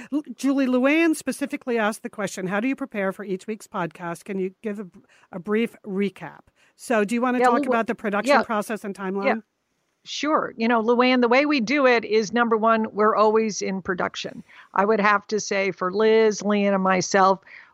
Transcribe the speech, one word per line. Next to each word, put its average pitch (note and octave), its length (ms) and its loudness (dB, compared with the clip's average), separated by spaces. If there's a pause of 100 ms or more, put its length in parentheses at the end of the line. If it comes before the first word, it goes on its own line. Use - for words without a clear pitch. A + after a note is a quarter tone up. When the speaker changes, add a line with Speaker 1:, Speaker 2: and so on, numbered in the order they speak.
(120)
Speaker 1:
Lu-, D4 140 -4
Lu-, B3 80 -16
Julie, C4+ 320 0
Luann C#4+ 500 2
specifically C4 600 -6
asked G#3+ 280 -2
the G3 40 -10
question, F#3+ 380 -6
"How G3+ 140 -2
do B3 80 -2
you C4+ 80 -2
prepare G3+ 360 -4
for G3+ 120 -14
each F#3+ 240 -8
week's G#3+ 180 -10
podcast? E3+ 580 -8
Can G3 140 -8
you F#3+ 240 -4
give G#3 160 -8
a, G#3 80 -12 (460)
a F#3+ 80 -10
brief G#3+ 340 -2 (100)
recap?" F#3 580 -6 (340)
So A3 280 -2
do A3+ 120 -4
you A#3 40 -2
wanna B3 200 0
Speaker 2:
Yeah, B3 60 4
Speaker 1:
talk B3+ 160 2
Speaker 2:
Lu-, C4 100 -4
Speaker 1:
about A3+ 160 0
the A3+ 80 -4
production A3 400 0
Speaker 2:
yeah. A3 80 4
Speaker 1:
process G#3 400 -6
and G3 100 -10
timeline? G3 300 -6
Speaker 2:
Yeah. A#3 100 2 (720)
Sure. - 520 -2
You A3+ 120 -2
know, A#3+ 120 2
Luann, B3 400 2
the A#3+ 80 2
way B3+ 180 4
we D4 140 0
do C4+ 260 0
it A#3+ 180 4
is, G#3 280 0
number A#3 240 2
one, A3 360 2
we're G#3 240 2
always A3 440 2
in F#3+ 220 -4
production. - 640 -6 (280)
I G3 120 2
would G#3+ 160 2
have G3+ 260 2
to G#3+ 140 -4
say G3 320 -2
for F3+ 200 -4
Liz, A3 500 4
Lian, G3+ 300 2
and F#3+ 100 0
myself, F#3+ 580 2 (340)